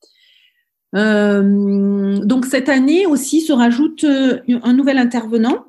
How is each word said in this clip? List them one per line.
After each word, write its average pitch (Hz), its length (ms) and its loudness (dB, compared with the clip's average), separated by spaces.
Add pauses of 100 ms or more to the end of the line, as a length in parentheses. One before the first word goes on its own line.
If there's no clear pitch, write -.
(960)
Euh, 202 1300 0
donc 254 220 0
cette 262 240 -2
année 294 380 2
aussi 294 340 -2
se 311 100 -2
rajoute, 254 520 0
euh, 269 340 0 (240)
un 247 120 0
nouvel 269 260 2
intervenant 240 680 -2